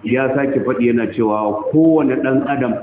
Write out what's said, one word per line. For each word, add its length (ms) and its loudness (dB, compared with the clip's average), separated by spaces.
ya 320 0
sake 240 0
faɗi, 280 0
yana 280 0
cewa 560 -2
kowane 440 4
ɗan 320 0
adam 360 -2